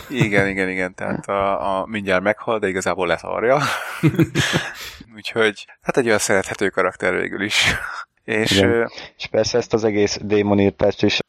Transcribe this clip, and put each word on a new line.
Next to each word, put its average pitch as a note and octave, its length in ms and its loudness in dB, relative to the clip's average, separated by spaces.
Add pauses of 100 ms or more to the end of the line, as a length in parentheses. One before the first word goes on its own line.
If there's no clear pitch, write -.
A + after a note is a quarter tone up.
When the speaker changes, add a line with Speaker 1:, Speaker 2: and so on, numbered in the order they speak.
Speaker 1:
Igen, G2+ 380 2
igen, F#2+ 220 -2
igen, F#2 240 -4
tehát G2 340 -6
a, G2 520 -2
a F2+ 60 -4
mindjárt F#2+ 380 -2
meghal, G#2+ 360 -2
de G2+ 80 0
igazából F2+ 400 -2
leszarja. F#2 500 0 (440)
<laughs> - 1120 -2
Úgyhogy G#2+ 500 0 (160)
hát - 160 -2
egy B2+ 100 2
olyan G#2+ 100 4
szerethető G2 520 0
karakter F#2 460 0
végül F#2 260 -4
is. - 220 0 (600)
És, A2+ 280 0
Speaker 2:
Igen. G2 180 4
Speaker 1:
ö, A#2 160 2 (320)
Speaker 2:
És - 80 -10
persze A2 320 0
ezt - 160 -2
az A2 100 0
egész G#2 380 2
démonírtást G2+ 800 2
is G#2 260 2